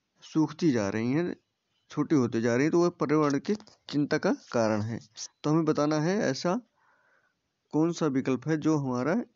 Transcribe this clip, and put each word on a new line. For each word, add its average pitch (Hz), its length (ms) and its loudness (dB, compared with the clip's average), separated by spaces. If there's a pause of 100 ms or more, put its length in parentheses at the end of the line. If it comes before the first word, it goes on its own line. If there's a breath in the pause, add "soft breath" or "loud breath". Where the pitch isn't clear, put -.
(220)
सूखती 156 500 0
जा 107 180 2
रही 110 220 -2
हैं, 170 240 -2 (540)
छोटी 151 260 0
होती 117 260 2
जा 117 140 2
रही 127 80 2
हैं, 160 80 0
तो 170 100 4
वह 175 80 4
पर्यावरण 147 500 0
की 202 160 -2 (340)
चिंता 147 280 -2
का 185 160 0
कारण 110 480 -2
है। 110 180 -6 (440)
तो 147 60 -2
हमें 160 160 2
बताना 151 340 0
है 180 200 0
ऐसा 175 420 -2 (1120)
कौन 156 200 2
सा 165 140 -2
विकल्प 131 420 -2
है 160 100 0
जो 151 200 2
हमारा 139 460 -2 (120)